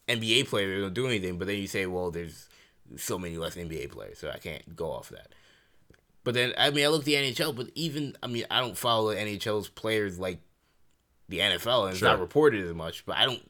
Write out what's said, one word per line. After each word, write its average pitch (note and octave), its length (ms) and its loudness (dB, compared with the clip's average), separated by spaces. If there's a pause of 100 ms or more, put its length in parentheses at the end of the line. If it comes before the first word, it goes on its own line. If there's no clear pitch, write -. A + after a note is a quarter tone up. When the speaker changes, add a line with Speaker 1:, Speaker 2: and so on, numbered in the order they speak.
Speaker 1:
N A#2 140 0
B A2+ 200 4
A C3+ 40 2
players G2 320 0
that G2 60 -2
don't F#2 120 -4
do B2 120 0
anything, F#2 320 0
but F#2 80 -4
then G2+ 120 0
you G2 80 -2
say, F#2+ 200 -2
"Well, F2+ 240 -2
there's E2 380 -8 (480)
so - 220 -4
many E2+ 200 -6
less E2 180 -6
N F2 120 -8
B D#2+ 140 -6
A C#2 60 -8
players, G#1 300 -14
so D#2 120 -8
I - 80 -8
can't - 380 -12
go D#2+ 140 -4
off B1 200 -10
that." - 220 -20 (920)
But A#2+ 100 -2
then, B2 240 2
I C#3+ 120 6
mean, C#3+ 140 4
I D3 40 6
look D#3 140 4
at - 40 -12
the D3 100 6
N C#3+ 80 2
H B2+ 160 0
L, D3+ 140 2
but A#2 200 -6
even, D3 480 -4
I - 40 -6
mean, A#2 240 -4
I A2+ 100 2
don't A#2 160 -2
follow A2+ 360 4
the G2 80 -2
N G#2+ 80 -2
H G2+ 180 -4
L's G#2 220 0
players G#2 500 0
like F#2 220 -4 (880)
the F#2 120 -2
N F#3+ 120 4
F - 140 -2
L, A#2 180 4
and F#2+ 100 0
it's F#2 80 -2
not A2+ 100 6
Speaker 2:
Sure. G2 80 2
Speaker 1:
reported G#2+ 460 4
as E2+ 80 -4
much, E2 320 -8
but F2 100 -4
I G2+ 80 4
don't B2+ 240 0